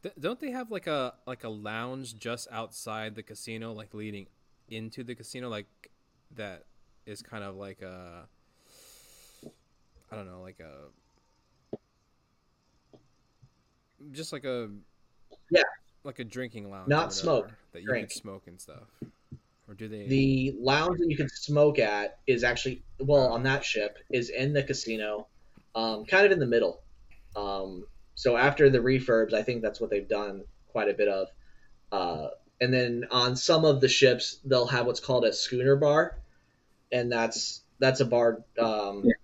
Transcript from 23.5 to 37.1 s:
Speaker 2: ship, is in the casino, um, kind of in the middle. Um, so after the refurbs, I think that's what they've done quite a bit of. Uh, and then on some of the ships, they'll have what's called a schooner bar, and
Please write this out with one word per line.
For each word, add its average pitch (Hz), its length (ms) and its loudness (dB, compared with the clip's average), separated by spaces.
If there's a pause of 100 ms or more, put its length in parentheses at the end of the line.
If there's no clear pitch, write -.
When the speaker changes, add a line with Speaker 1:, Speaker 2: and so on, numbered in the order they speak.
Speaker 2:
ship, 104 320 -2 (120)
is 120 200 0
in 135 240 -2
the 139 100 2
casino, 107 640 -4 (480)
um, 113 300 -2
kind 190 200 6
of 196 60 8
in 180 80 4
the 139 60 2
middle. 113 360 2 (540)
Um, 95 500 -6 (300)
so 120 200 2
after 139 340 6
the 131 100 6
refurbs, 117 540 2
I 110 100 0
think 120 180 -2
that's 107 180 -4
what 110 100 -4
they've 98 180 -2
done 104 360 -4 (280)
quite 104 180 0
a 98 40 2
bit 104 140 2
of. 95 200 -2 (640)
Uh, 85 380 -4 (300)
and 127 140 2
then 120 380 0
on 123 240 2
some 160 300 4
of 139 160 6
the 131 80 6
ships, - 540 4
they'll 127 240 4
have 120 180 2
what's 123 140 -2
called 123 260 2
a 107 80 4
schooner 127 420 2
bar, 151 420 4 (760)
and 120 200 0